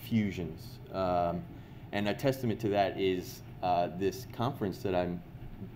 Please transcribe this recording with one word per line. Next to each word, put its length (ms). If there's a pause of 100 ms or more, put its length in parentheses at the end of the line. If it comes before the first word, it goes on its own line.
fusions. 720 (140)
Um, 500 (480)
and 160
a 80
testament 460
to 80
that 300
is, 440 (180)
uh, 280 (100)
this 340
conference 460
that 160
I'm 260 (540)